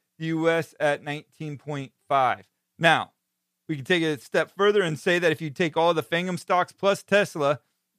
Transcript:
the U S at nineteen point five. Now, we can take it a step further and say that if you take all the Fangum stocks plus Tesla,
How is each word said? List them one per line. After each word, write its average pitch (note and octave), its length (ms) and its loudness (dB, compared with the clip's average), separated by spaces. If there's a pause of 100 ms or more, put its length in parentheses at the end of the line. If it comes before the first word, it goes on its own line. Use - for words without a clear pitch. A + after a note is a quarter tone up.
(180)
the D#3+ 80 -8
U D#3+ 240 0
S E3 300 -2
at C#3+ 240 0
nineteen D3 520 -12
point C#3+ 360 -10 (160)
five. B2 400 0 (300)
Now, D#3+ 340 2 (560)
we D#3 80 -4
can C3 80 -10
take F3 180 0
it D3+ 160 -2
a - 20 -20
step E3 300 -2
further G#3 320 2
and D#3+ 160 -2
say F3 220 0
that E3+ 100 2
if D3+ 100 -2
you D#3 100 -6
take D#3+ 260 -4
all E3+ 180 4
the D#3 80 -2
Fangum F3 360 -4
stocks F3+ 340 -2
plus - 320 -2
Tesla, D#3+ 560 0 (380)